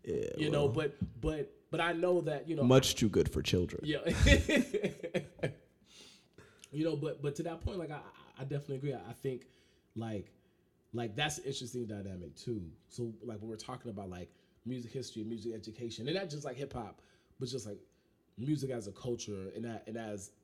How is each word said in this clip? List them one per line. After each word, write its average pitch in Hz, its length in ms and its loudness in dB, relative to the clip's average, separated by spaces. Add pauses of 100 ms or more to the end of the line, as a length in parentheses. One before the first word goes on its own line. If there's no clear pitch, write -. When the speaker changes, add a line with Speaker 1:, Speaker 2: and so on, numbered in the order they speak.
Speaker 1:
Yeah, 80 80 -2 (220)
Speaker 2:
You 151 140 0
know, 147 160 4
Speaker 1:
well. - 80 4
Speaker 2:
but, - 480 -2
but, 151 320 -2 (160)
but 165 100 0
I 170 120 4
know 175 300 4
that, 147 260 -2
you 160 80 0
know, 147 80 4
Speaker 1:
Much 127 320 10
too 110 120 4
good 87 240 6
for - 100 0
children. - 420 2
Speaker 2:
Yeah. 147 160 0
<laughs> - 1500 4 (1200)
You 151 120 0
know, 165 120 2
but, 143 260 -4
but 143 140 -2
to 165 80 -4
that 196 160 -6
point, 202 180 -4
like, 151 140 -6
I, 143 60 -8
I, - 420 -18
I - 20 -6
definitely 139 340 -4
agree. 135 180 -2
I, 110 40 -6 (120)
I - 20 -10
think, 127 340 -6 (480)
like, 113 380 -6 (600)
like, 113 220 -4
that's 147 240 0
an - 60 -12
interesting 123 420 -6
dynamic, 95 480 -8
too. 110 280 -6 (260)
So, 120 240 -6 (100)
like, 110 180 -10
when 110 80 -10
we're 110 80 -8
talking 123 360 -10
about, 98 180 -8
like, 90 180 -10 (380)
music 120 240 -6
history, 117 320 -6
music 113 320 -4
education, 113 540 -8
and 170 80 0
not 196 140 -2
just, 147 140 -8
like, 127 120 -6
hip-hop, 123 440 -8 (380)
but - 100 -4
just, 123 160 -6
like, 101 140 -10 (600)
music 131 320 0
as 113 180 -4
a - 40 -8
culture 104 640 -6
and 117 120 -6
a-, 113 200 -8
and 110 100 -8
as 104 360 -8 (120)